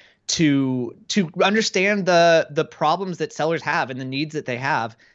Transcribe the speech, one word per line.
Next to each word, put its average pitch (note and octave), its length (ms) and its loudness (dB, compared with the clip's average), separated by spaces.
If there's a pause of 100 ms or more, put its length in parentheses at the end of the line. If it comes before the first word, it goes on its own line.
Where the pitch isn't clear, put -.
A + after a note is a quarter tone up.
(280)
to, C3+ 680 0 (120)
to F#3 240 -2 (120)
understand G3+ 640 0
the, E3+ 460 6
the D3 140 -2
problems E3+ 520 -2
that D3+ 160 -6
sellers D#3 300 -2
have D3+ 260 -2
and C3 100 -10
the C3 60 -10
needs D3 300 -6
that C3+ 100 -6
they B2 120 -6
have. B2+ 380 -4 (200)